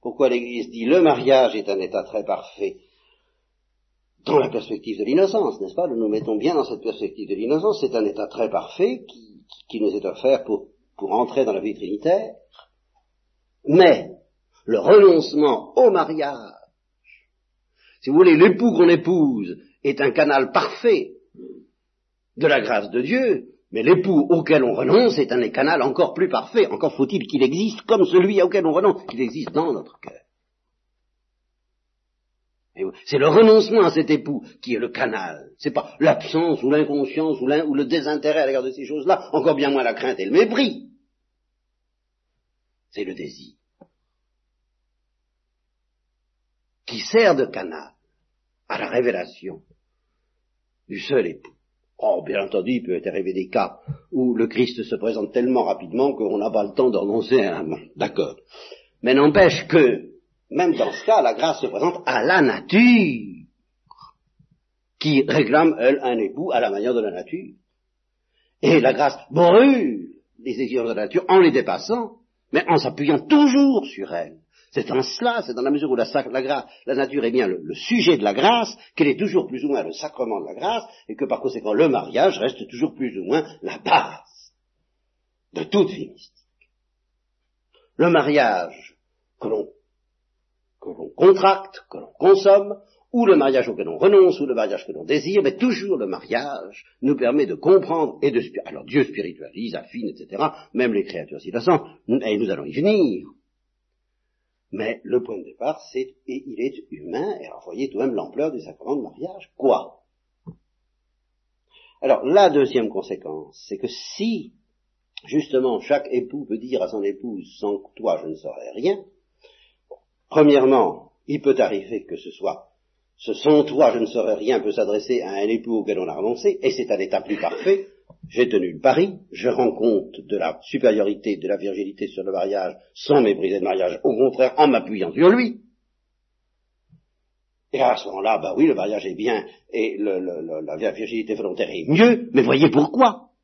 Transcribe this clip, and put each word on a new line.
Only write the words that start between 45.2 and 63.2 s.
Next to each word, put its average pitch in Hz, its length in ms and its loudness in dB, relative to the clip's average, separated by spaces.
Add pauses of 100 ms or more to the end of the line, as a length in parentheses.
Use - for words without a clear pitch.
qui 113 140 -12
sert 202 360 2
de 131 100 0
canal 80 480 -12 (720)
à 104 120 -8
la 104 100 -8
révélation 95 720 -6 (1300)
du 101 120 -12
seul 123 280 0
époux. - 240 -14 (460)
Oh, - 260 -2
bien 98 200 -4
entendu, 98 300 -4
il 123 100 -4
peut 87 220 -4
arriver 92 280 -6
des 92 140 -6
cas 101 320 -4 (320)
où 127 240 0
le 113 120 0
Christ 113 360 -2
se 113 120 -6
présente 104 360 -4
tellement 123 320 0
rapidement 101 500 -2
qu'on 107 240 -4
n'a 107 140 -4
pas 104 140 0
le 101 80 -10
temps 131 160 2
de 104 80 -2
renoncer 110 440 0
à 90 180 -4
un 80 40 -6
monde. 78 320 -10
D'accord. 87 400 -4 (680)
Mais 123 120 2
n'empêche 147 540 4
que, 127 440 2 (380)
même - 260 0
dans - 160 -2
ce - 140 -12
cas, 220 160 4
la 117 120 2
grâce 147 280 -2
se 120 60 -4
présente 123 380 -4
à 127 180 0
la 175 180 4
nature, 147 1040 2 (1500)